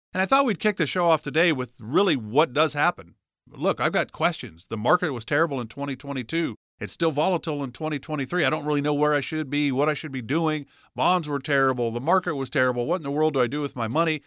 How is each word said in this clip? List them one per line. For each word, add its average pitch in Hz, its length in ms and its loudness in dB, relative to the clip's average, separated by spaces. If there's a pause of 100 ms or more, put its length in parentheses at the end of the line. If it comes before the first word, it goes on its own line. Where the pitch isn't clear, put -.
(120)
And 185 80 -2
I 190 60 0
thought 277 180 4
we'd 226 160 0
kick 208 160 0
the 165 80 0
show 175 240 0
off 160 140 4
today 160 300 2
with 127 280 -4
really 156 360 2
what 123 360 2
does 151 220 2
happen. 147 400 -2 (360)
Look, 160 300 -2
I've 151 120 0
got 185 200 -2
questions. 123 560 -4
The 113 80 -6
market 143 380 2
was 113 100 -6
terrible 147 340 0
in 113 100 -6
twenty 139 280 -6
twenty-two. 139 580 -4 (260)
It's 107 120 -6
still 165 180 0
volatile 151 540 0
in 127 80 -8
twenty 156 260 -4
twenty-three. 147 460 -2
I 131 60 4
don't 151 140 0
really 147 180 0
know 147 120 2
where 147 180 2
I 147 60 4
should 143 320 -4
be, 143 220 0
what 139 160 2
I 151 60 2
should 143 180 -8
be 131 100 -6
doing. 151 420 0 (300)
Bonds 160 340 2
were 143 120 -2
terrible. 135 500 2
The 117 100 -4
market 170 360 0
was 135 140 -4
terrible. 127 360 2
What 165 100 0
in 170 60 -6
the 139 80 -6
world 151 240 2
do 135 60 2
I 120 80 2
do 143 120 -4
with 143 140 -6
my 117 140 -2
money? 156 380 0